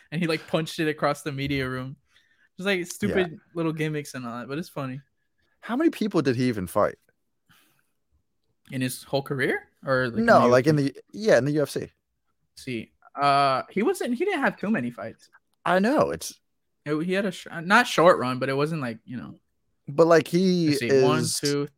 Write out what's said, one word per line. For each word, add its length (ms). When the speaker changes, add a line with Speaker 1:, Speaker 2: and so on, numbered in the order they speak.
Speaker 1:
and 100
he, 60
like, 200
punched 340
it 80
across 320
the 100
media 380
room. 260
Just, 100
like, 120
Speaker 2:
Yeah. 80
Speaker 1:
stupid 520
little 160
gimmicks 440
and 100
all 140
that, 100
but 80
it's 100
funny. 320
Speaker 2:
How 160
many 140
people 300
did 140
he 140
even 180
fight? 300
Speaker 1:
In 120
his 220
whole 200
career? 400
Or, 240
like, 80
in 80
Speaker 2:
No, 160
Speaker 1:
the 60
Speaker 2:
like, 200
in 100
Speaker 1:
U 100
F 0
C? 40
Speaker 2:
the, 100
yeah, 200
in 80
the 80
U 80
F 80
C. 180
Speaker 1:
See, 360
uh, 520
he 140
wasn't, 320
he 100
didn't 160
have 160
too 120
many 220
fights. 380
Speaker 2:
I 140
know, 300
it's 240
Speaker 1:
It, 220
he 80
had 120
a 60
sh-, 160
not 260
short 320
run, 200
but 100
it 80
wasn't 240
like, 240
you 100
know. 200
Speaker 2:
But, 200
like, 200
he 420
Speaker 1:
Let's 100
see, 220
one, 180
Speaker 2:
is 200
Speaker 1:
two, 380